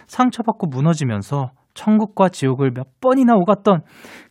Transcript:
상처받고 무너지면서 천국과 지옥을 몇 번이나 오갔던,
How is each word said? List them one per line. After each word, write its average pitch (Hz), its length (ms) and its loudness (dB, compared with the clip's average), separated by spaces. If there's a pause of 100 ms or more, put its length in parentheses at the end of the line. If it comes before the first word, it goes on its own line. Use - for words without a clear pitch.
상처받고 226 640 -2
무너지면서 139 800 -2 (240)
천국과 214 560 0
지옥을 131 460 -2
몇 127 100 -10 (160)
번이나 254 320 2
오갔던, 190 480 2 (500)